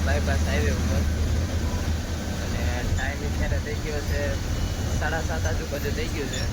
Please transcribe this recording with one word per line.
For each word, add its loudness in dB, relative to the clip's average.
બાયપાસ 2
હાઈવે 2
ઉપર. 2
અને -2
ટાઈમ 0
અત્યારે 0
થઈ -2
ગયો -2
છે 0
સાડા 0
સાત 0
આજુબાજુ 0
થઈ 0
ગયું -2
છે. -2